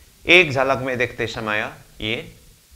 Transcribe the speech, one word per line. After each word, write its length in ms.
एक 280
झलक 260
में 200
देखते 280
समय 340
ये 160